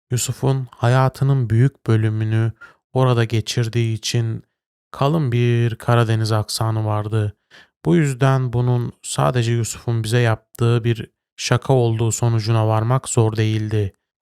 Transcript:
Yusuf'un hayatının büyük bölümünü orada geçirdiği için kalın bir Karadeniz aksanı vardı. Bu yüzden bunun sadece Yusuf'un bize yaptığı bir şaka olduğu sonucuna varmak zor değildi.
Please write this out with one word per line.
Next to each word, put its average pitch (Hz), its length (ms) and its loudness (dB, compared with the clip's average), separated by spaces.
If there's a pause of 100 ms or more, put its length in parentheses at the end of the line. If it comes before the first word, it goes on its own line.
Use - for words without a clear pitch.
(100)
Yusuf'un 127 600 -2
hayatının 131 800 0
büyük 120 360 2
bölümünü 110 680 0 (400)
orada 123 320 2
geçirdiği 113 680 -2
için 113 480 -4 (480)
kalın 143 420 0
bir 120 420 2
Karadeniz 113 580 2
aksanı 110 520 -2
vardı. 107 520 -2 (480)
Bu 165 120 2
yüzden 135 560 0
bunun 120 400 0 (100)
sadece 127 500 0
Yusuf'un 117 520 -4
bize 110 140 0
yaptığı 117 680 0
bir 117 260 -4 (260)
şaka - 360 0
olduğu 117 400 2
sonucuna 113 560 0
varmak 113 400 0
zor 110 280 0
değildi. 107 560 -2 (300)